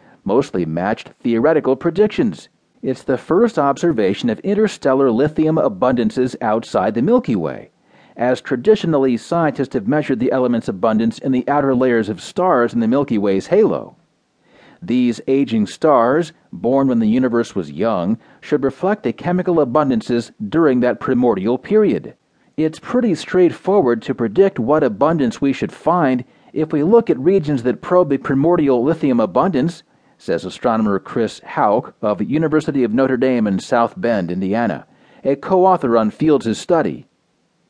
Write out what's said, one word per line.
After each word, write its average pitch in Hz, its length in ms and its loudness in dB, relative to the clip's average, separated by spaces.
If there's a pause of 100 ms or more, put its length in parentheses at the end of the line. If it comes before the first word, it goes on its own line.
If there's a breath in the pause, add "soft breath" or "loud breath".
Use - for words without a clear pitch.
(240 soft breath)
mostly 95 400 -2
matched 87 460 -6 (100)
theoretical 127 560 0
predictions. 190 720 -2 (320)
It's 131 220 -6
the 127 160 -2
first 214 400 0
observation 131 720 0
of 107 100 -4
interstellar 143 720 0
lithium 156 460 0
abundances 123 840 0
outside 110 540 -2
the 117 80 0
Milky 180 340 0
Way, 69 360 -6 (440 soft breath)
as 123 240 0
traditionally 139 800 0
scientists 151 560 -2
have 104 120 -4
measured 139 320 0
the 131 140 0
element's 123 360 0
abundance 110 500 0
in 131 140 -4
the 123 140 -2
outer 139 280 0
layers 120 340 0
of 98 140 -8
stars 143 500 0
in 120 80 -2
the 110 80 0
Milky 127 300 0
Way's 98 300 0
halo. 147 480 0 (840 soft breath)
These 120 480 0
aging 117 380 2
stars, 143 680 2 (200 soft breath)
born 131 360 0
when 120 120 2
the 110 60 2
universe 120 480 0
was 80 160 -6
young, 95 480 -2 (220 soft breath)
should 139 240 -2
reflect 190 380 -2
the 117 100 -2
chemical 180 440 -2
abundances 123 760 0 (160)
during 131 320 2
that 120 200 0
primordial 120 580 0
period. 196 560 0 (420)
It's 156 240 -4
pretty 233 340 -2
straightforward 170 880 0
to 131 120 -6
predict 120 440 0
what 143 240 2
abundance 131 600 0
we 139 100 2
should 110 200 -6
find 139 520 0 (300 soft breath)
if 156 180 -4
we 147 100 0
look 226 280 4
at 131 80 0
regions 147 460 0
that 120 180 -2
probe 180 260 2
the 139 80 0
primordial 139 680 2
lithium 139 380 0
abundance, 139 640 0 (360 soft breath)
says 87 260 -4
astronomer 107 540 -2
Chris - 420 -4
Hauck - 640 -2
of 104 180 -2
University 147 640 -2
of 107 80 -2
Notre 131 240 0
Dame 123 300 0
in 98 120 -2
South 117 400 -2
Bend, 98 320 -2
Indiana, 95 560 -4 (380 soft breath)
a 139 120 0
co-author 180 600 2
on 110 140 2
Fields' 120 480 0
study. 151 480 -2 (640)